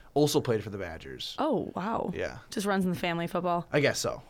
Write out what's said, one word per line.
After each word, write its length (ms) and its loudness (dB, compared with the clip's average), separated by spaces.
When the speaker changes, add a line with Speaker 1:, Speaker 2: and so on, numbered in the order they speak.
Speaker 1:
also 260 6
played 240 2
for 60 -8
the 80 -6
Badgers. 600 -8
Speaker 2:
Oh, 360 0
wow. 400 -2
Speaker 1:
Yeah. 240 -4
Speaker 2:
Just 160 -4
runs 180 2
in 60 2
the 80 -2
family, 280 -2
football. 460 0
Speaker 1:
I 80 4
guess 180 4
so. 300 -4